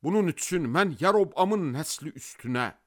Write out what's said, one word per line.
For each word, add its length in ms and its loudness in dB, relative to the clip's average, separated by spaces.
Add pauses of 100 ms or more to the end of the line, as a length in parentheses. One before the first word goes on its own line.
Bunun 260 4
üçün 400 -2
mən 280 2
Yarobamın 760 2
nəsli 400 -6
üstünə 580 -4 (160)